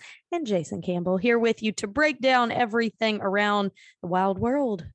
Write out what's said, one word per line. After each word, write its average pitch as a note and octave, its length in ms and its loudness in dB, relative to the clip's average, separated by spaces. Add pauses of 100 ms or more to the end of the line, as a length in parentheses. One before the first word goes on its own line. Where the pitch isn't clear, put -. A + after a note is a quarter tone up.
(320)
and E4+ 140 -4
Jason F#3+ 340 -2
Campbell F3+ 380 0
here A#3 200 2
with A3+ 240 0
you G#3+ 100 0
to - 140 -8
break D4 340 0
down B3 300 4
everything A3 680 0
around G3+ 520 2 (280)
the F3+ 80 -8
wild F#3 300 0
world A#3 560 -2